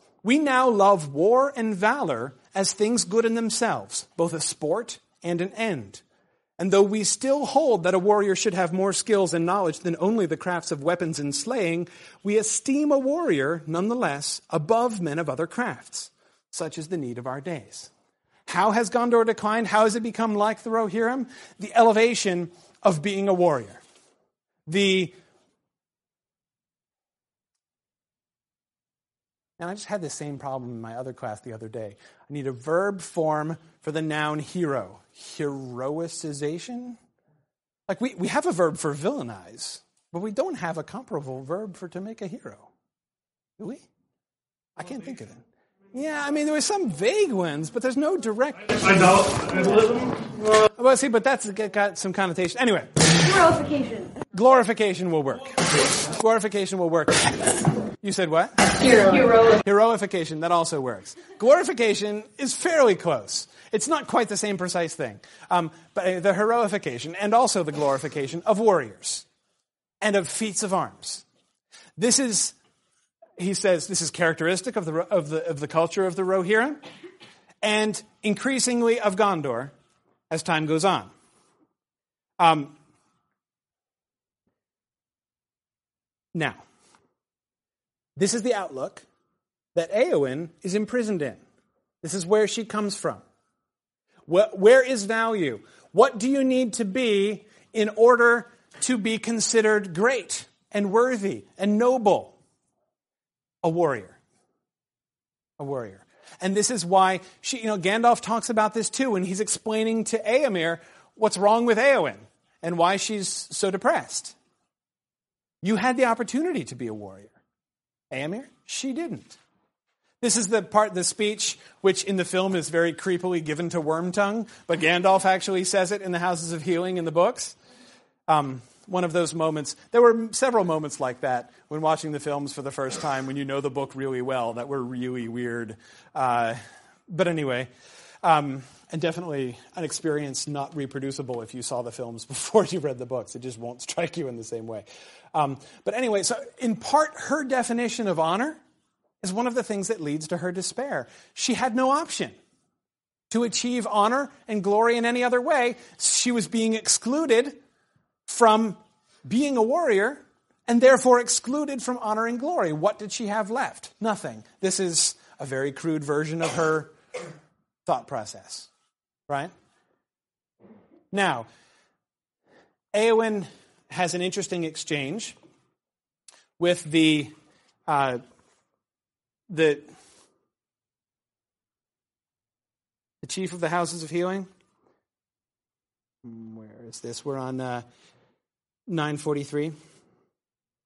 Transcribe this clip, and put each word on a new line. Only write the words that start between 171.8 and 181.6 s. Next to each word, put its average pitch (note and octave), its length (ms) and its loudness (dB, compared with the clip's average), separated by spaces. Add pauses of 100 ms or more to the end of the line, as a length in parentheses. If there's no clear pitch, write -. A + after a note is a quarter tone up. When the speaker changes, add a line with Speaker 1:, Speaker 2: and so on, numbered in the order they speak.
Speaker 1:
Éowyn A3 520 2 (440)
has F3+ 240 -2
an F3 80 -2
interesting F3+ 420 -4
exchange D#3+ 720 -8 (1200)
with F3 260 0
the, D#3 460 2 (560)
uh, C#3 320 0 (1300)
the, D#3 320 0 (3500)